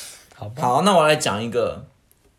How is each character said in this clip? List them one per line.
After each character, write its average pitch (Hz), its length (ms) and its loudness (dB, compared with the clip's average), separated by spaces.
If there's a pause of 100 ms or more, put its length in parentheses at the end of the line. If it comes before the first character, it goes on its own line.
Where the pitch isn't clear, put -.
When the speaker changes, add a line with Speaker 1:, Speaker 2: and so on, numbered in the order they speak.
(360)
Speaker 1:
好 104 140 -16
吧。 123 120 -12
Speaker 2:
好， 127 220 0
那 202 120 4
我 156 120 6
来 151 80 4
讲 110 260 -4
一 117 80 -6
个， 110 380 -4 (520)